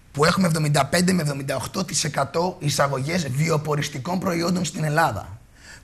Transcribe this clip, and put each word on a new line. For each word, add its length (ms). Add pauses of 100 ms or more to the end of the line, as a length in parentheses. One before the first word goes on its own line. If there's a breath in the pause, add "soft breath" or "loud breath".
(120)
που 120
έχουμε 220
εβδομήντα 400
πέντε 260
με 100
εβδομήντα 340
οκτώ 280
τοις 200
εκατό 560
εισαγωγές 680
βιοποριστικών 880
προϊόντων 460
στην 200
Ελλάδα, 540 (460 loud breath)